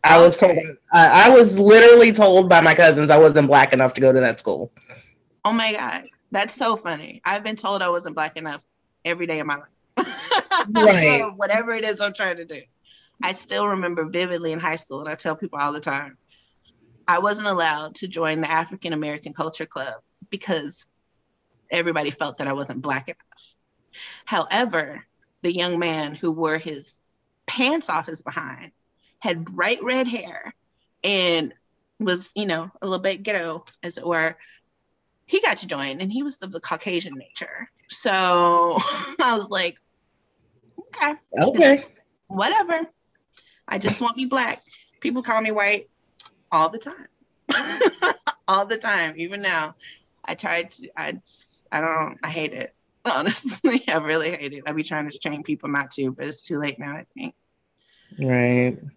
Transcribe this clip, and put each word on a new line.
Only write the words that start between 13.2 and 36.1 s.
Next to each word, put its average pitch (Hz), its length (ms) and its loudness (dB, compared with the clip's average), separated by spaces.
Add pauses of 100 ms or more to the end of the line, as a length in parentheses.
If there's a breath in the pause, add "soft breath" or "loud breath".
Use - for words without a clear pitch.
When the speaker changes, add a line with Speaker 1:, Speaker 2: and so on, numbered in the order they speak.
Speaker 2:
I 180 100 -6
still 202 360 -6
remember 175 360 -4
vividly 175 480 -6
in 160 80 -8
high 165 160 -6
school, 139 240 -14
and 151 80 -12
I 151 60 -10
tell 160 200 -8
people 160 240 -12
all 143 140 -4
the 147 80 -10
time, 139 380 -10 (880)
I 175 100 2
wasn't 208 300 -4
allowed 156 480 -4
to 190 120 -12
join 160 340 -4
the 151 80 -6
African 165 420 -6
American 151 400 -10
Culture 160 340 -10
Club 135 280 -12 (340)
because 165 580 -10 (840)
everybody 156 400 -4
felt 143 280 -10
that 143 100 -8
I 139 40 -4
wasn't 139 300 -10
black 131 260 -6
enough. - 480 -20 (680 loud breath)
However, 165 800 -4 (380)
the 175 100 -4
young 175 260 -2
man 156 360 -4
who 170 160 -6
wore 160 280 -4
his 156 420 -14 (460)
pants 277 420 -4
off 170 180 -6
his 160 160 -16
behind 143 500 -14 (460)
had 170 260 -8
bright 185 380 -4
red 254 260 -4
hair 214 460 -14 (480)
and 175 520 -2 (440)
was, 185 380 -4
you 208 100 -6
know, 165 240 -6 (120)
a 196 40 -10
little 185 160 -6
bit 196 200 -6
ghetto, 175 420 -8 (180)
as 170 160 -14
it - 80 -10
were. 160 300 -2 (920 soft breath)
He 392 140 -2
got 269 180 -2
to 185 80 -12
join, 139 360 -10
and 196 100 -8